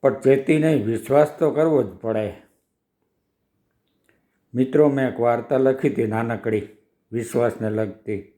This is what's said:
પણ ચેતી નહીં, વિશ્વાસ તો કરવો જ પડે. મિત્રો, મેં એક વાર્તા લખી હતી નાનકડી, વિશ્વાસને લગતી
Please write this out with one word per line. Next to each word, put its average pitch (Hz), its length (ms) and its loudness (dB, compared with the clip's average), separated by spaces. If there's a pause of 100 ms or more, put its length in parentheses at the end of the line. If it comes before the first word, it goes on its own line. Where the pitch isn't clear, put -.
પણ 135 180 0
ચેતી 135 380 4
નહીં, 151 280 2
વિશ્વાસ 135 520 2
તો 160 120 0
કરવો 151 320 2
જ 107 40 -2
પડે. 107 480 -6 (2250)
મિત્રો, 131 340 2
મેં 135 200 0
એક 117 120 -6
વાર્તા 117 380 0
લખી 131 300 2
હતી 127 180 -2
નાનકડી, 110 640 -4 (440)
વિશ્વાસને 117 580 -2
લગતી 107 680 -6